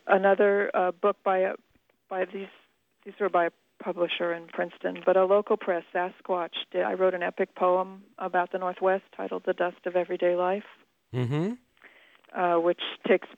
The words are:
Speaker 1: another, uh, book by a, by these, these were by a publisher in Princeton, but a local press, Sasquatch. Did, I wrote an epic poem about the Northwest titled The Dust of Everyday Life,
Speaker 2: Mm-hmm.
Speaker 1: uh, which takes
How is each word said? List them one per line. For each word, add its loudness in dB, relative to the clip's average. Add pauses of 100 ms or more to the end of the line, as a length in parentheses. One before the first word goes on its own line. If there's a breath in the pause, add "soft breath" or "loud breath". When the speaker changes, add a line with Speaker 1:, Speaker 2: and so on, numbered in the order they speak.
Speaker 1:
another, 4
uh, 0
book -2
by 0
a, -2 (560)
by -4
these, -10 (580)
these -16
were 0
by 2
a -2 (300)
publisher -2
in -10
Princeton, -6
but 6
a 6
local 4
press, -2 (100)
Sasquatch. -4 (160)
Did, 0
I -2
wrote 4
an -4
epic -4
poem 0 (160)
about -2
the -4
Northwest 0 (120)
titled -8
The 2
Dust -6
of -4
Everyday 0
Life, -2 (480)
Speaker 2:
Mm-hmm. -2 (840 soft breath)
Speaker 1:
uh, 2
which 2 (260)
takes 2 (100)